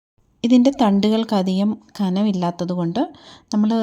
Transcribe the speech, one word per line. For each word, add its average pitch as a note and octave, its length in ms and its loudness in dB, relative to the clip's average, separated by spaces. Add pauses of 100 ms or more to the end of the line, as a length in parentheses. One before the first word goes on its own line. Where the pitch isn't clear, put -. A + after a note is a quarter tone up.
(440)
ഇതിൻ്റെ B3 280 4
തണ്ടുകൾക്കധികം G#3 1000 0 (220)
കനമില്ലാത്തത് F3+ 800 -2
കൊണ്ട് F3+ 280 -2 (480)
നമ്മൾ G#3+ 220 0 (120)